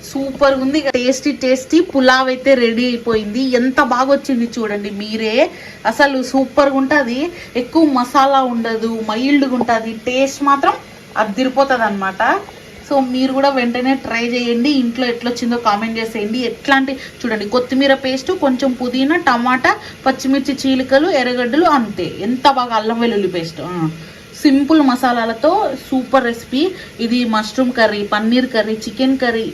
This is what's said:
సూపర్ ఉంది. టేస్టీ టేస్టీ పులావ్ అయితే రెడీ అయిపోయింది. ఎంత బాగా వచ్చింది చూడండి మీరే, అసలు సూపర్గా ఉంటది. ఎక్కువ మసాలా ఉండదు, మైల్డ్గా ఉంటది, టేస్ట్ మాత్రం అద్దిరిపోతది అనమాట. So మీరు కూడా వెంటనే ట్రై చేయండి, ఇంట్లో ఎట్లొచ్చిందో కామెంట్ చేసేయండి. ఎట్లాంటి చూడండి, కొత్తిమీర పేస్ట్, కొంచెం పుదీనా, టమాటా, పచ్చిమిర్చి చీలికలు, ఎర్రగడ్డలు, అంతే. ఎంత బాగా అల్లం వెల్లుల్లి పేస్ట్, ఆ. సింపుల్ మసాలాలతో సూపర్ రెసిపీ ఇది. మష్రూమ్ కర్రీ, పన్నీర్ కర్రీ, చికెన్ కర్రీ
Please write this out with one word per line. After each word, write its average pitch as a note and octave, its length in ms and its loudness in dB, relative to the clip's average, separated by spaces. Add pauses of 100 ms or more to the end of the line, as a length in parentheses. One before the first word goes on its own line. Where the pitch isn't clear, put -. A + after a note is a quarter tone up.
సూపర్ C4+ 540 0
ఉంది. C#4 160 0 (160)
టేస్టీ C4 360 0 (120)
టేస్టీ C4 340 2 (140)
పులావ్ C4 400 4
అయితే B3+ 200 0 (120)
రెడీ A3+ 260 2
అయిపోయింది. A3+ 520 -2 (180)
ఎంత C4 200 0 (140)
బాగా C4 220 0
వచ్చింది B3+ 400 -2
చూడండి G#3 340 -4 (100)
మీరే, A3 360 -4 (560)
అసలు C#4 260 2 (140)
సూపర్గా C4+ 500 2
ఉంటది. C4 380 0 (420)
ఎక్కువ D#4 240 2 (120)
మసాలా C4+ 440 4 (120)
ఉండదు, A3+ 380 -2 (180)
మైల్డ్గా C4 500 2
ఉంటది, A3+ 340 0 (140)
టేస్ట్ C4+ 420 -2
మాత్రం C#4 260 2 (480)
అద్దిరిపోతది B3+ 680 0
అనమాట. F#3+ 320 -4 (680)
So D4 80 0 (180)
మీరు C4 240 0
కూడా C#4 120 4 (100)
వెంటనే B3 340 0 (120)
ట్రై A3+ 180 -4 (100)
చేయండి, A#3+ 380 0 (100)
ఇంట్లో A#3+ 300 -2
ఎట్లొచ్చిందో A#3+ 460 -4 (100)
కామెంట్ A3+ 320 0
చేసేయండి. A3 400 -4 (100)
ఎట్లాంటి C4+ 440 0 (260)
చూడండి, G#3+ 340 -4
కొత్తిమీర C4+ 400 2 (100)
పేస్ట్, C4 280 -4 (120)
కొంచెం C4 280 2 (100)
పుదీనా, C4 340 0 (140)
టమాటా, B3 420 0 (360)
పచ్చిమిర్చి C4+ 460 0 (100)
చీలికలు, C4+ 440 2 (140)
ఎర్రగడ్డలు, B3 460 0 (100)
అంతే. G3 300 -4 (200)
ఎంత B3 180 -2 (140)
బాగా A#3+ 200 -2
అల్లం A3+ 260 -2
వెల్లుల్లి G3+ 320 0
పేస్ట్, E3 240 -8 (100)
ఆ. E3 160 -2 (560)
సింపుల్ C#4+ 440 4
మసాలాలతో A#3+ 640 2 (360)
సూపర్ B3+ 420 0
రెసిపీ A#3+ 320 -4 (440)
ఇది. A#3+ 140 0 (160)
మష్రూమ్ B3 420 0
కర్రీ, G#3 240 2 (120)
పన్నీర్ A#3 420 2
కర్రీ, A3 200 0 (100)
చికెన్ C4 360 0
కర్రీ A3+ 320 -2